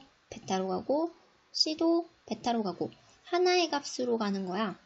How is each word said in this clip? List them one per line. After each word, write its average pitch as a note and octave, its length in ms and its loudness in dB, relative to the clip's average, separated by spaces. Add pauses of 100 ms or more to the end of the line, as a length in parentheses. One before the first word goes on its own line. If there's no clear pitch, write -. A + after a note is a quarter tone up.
(300)
베타로 F#3+ 380 -2
가고 C#4 420 0 (420)
C도 E4 540 2 (200)
베타로 A#3 360 -2
가고 F3 280 -4 (340)
하나의 F4+ 460 2
값으로 B3+ 480 -2
가는 G3 280 0
거야. G#3 400 -2